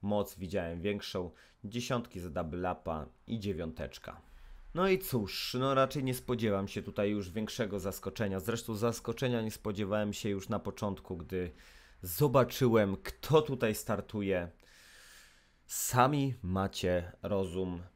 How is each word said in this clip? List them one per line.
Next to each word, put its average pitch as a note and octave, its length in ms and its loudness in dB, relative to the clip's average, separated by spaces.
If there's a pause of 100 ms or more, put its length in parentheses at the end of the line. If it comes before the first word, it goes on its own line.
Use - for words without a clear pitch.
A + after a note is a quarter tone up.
Moc G2+ 340 0
widziałem F2 460 -4
większą. F#2+ 500 -4 (320)
Dziesiątki A#2 560 -4
za F2 100 -8
double F2 420 -2
upa D#2+ 340 -4 (220)
i A2+ 120 -4
dziewiąteczka. E2+ 800 -6 (520)
No F3+ 140 2
i F#3+ 120 6
cóż, - 600 -2
no C3+ 140 4
raczej C3+ 300 4
nie C3 100 0
spodziewam A2 540 2
się G#2 140 -4
tutaj G#2 300 0
już G2+ 200 -2
większego G#2+ 480 -2
zaskoczenia. F#2+ 600 -2
Zresztą A2+ 360 -4
zaskoczenia A#2 680 0
nie A2 100 -2
spodziewałem G#2 640 0
się G#2+ 160 -2
już G2 200 -2
na G#2+ 100 0
początku, G2 580 -4
gdy F2+ 340 -4 (500)
zobaczyłem, A#2 960 4
kto - 440 2
tutaj A#2+ 340 0
startuje. F#2+ 760 -2 (1160)
Sami C3+ 760 4
macie F2+ 680 0 (100)
rozum. F#2 640 -2 (120)